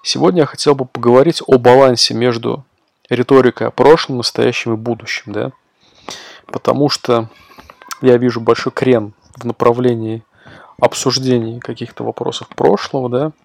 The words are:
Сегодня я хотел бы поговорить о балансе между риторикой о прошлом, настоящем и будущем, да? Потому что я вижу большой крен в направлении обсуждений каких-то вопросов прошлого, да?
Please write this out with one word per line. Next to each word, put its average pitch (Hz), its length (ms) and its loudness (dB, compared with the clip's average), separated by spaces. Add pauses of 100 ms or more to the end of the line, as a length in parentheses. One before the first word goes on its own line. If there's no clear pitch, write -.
Сегодня 165 380 0
я 139 40 4
хотел - 300 0
бы 131 100 -6
поговорить 127 640 2
о 131 100 4
балансе 123 560 4
между 120 500 -4 (460)
риторикой 123 600 2
о - 20 -6
прошлом, 139 460 2
настоящем 117 580 -4
и - 20 -12
будущем, 113 560 -8
да? 117 180 -8 (920)
Потому 135 440 -2
что 117 400 -4 (720)
я 123 160 4
вижу 120 220 -2
большой 117 320 -2
крен 113 440 -2 (220)
в 123 60 -18
направлении 117 800 -2 (560)
обсуждений 123 800 -2
каких-то 117 460 -12
вопросов - 420 -8
прошлого, 139 600 -2
да? 139 220 -4 (140)